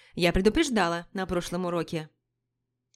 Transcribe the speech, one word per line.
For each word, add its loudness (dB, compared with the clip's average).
Я 2
предупреждала 2
на -6
прошлом -4
уроке». -4